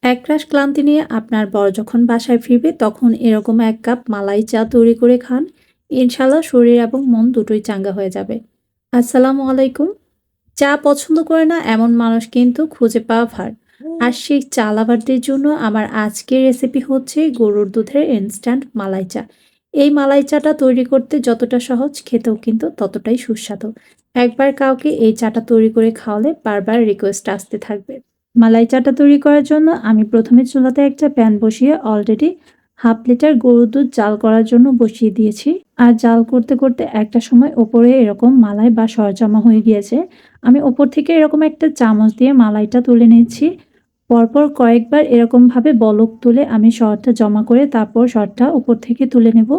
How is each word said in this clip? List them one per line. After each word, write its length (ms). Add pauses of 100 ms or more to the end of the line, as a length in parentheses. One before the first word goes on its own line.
একরাশ 420
ক্লান্তি 380
নিয়ে 260
আপনার 380
বর 240
যখন 340
বাসায় 340
ফিরবে, 320
তখন 420
এরকম 460
এক 220
কাপ 180 (100)
মালাই 340
চা 220
তৈরি 280
করে 240
খান। 260 (460)
ইনশাআল্লাহ, 520
শরীর 400
এবং 240
মন 260
দুটোই 300
চাঙ্গা 300
হয়ে 180
যাবে। 260 (560)
আসসালামু 580
আলাইকুম। 400 (680)
চা 140 (120)
পছন্দ 400
করে 220
না 200
এমন 300
মানুষ 340
কিন্তু 360
খুঁজে 340
পাওয়া 260
ভার। 260 (480)
আর 120
সেই 300
চা 300
লাভারদের 500
জন্য 240 (140)
আমার 320
আজকের 520
রেসিপি 360
হচ্ছে 400 (100)
গরুর 420
দুধের 380
ইনস্ট্যান্ট 540 (120)
মালাই 300
চা। 160 (520)
এই 160
মালাই 340
চাটা 300
তৈরি 320
করতে 340
যতটা 400
সহজ, 340 (120)
খেতেও 300
কিন্তু 340
ততটাই 480
সুস্বাদু। 520 (460)
একবার 380
কাউকে 360
এই 240
চাটা 280
তৈরি 280
করে 220
খাওয়ালে 380 (140)
বারবার 420
রিকোয়েস্ট 440
আসতে 280
থাকবে। 380 (400)
মালাই 300
চাটা 260
তৈরি 280
করার 240
জন্য 240 (160)
আমি 200
প্রথমে 420
চুলাতে 360
একটা 280
প্যান 300
বসিয়ে 340 (180)
already 380 (500)
হাফ 280
লিটার 280
গরুর 320
দুধ 280
জাল 220
করার 280
জন্য 240
বসিয়ে 420
দিয়েছি। 380 (280)
আর 160
জাল 300
করতে 320
করতে 280 (100)
একটা 260
সময় 360
ওপরে 360
এরকম 480
মালাই 300
বা 180
সর 260
জমা 260
হয়ে 220
গিয়েছে। 360 (440)
আমি 200
ওপর 260
থেকে 260
এরকম 280
একটা 280
চামচ 460
দিয়ে 180
মালাইটা 480
তুলে 260
নিচ্ছি। 380 (640)
পরপর 400
কয়েকবার 560
এরকমভাবে 680
বলক 360 (120)
তুলে 240
আমি 260
সরটা 400
জমা 320
করে 240
তারপর 400
সরটা 440
উপর 240
থেকে 300
তুলে 280
নেব। 260